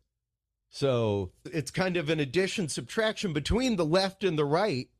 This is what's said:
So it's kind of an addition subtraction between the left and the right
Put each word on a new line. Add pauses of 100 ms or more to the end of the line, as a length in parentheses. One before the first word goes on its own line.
(680)
So (120)
it's
kind
of
an
addition
subtraction
between
the
left
and
the
right (120)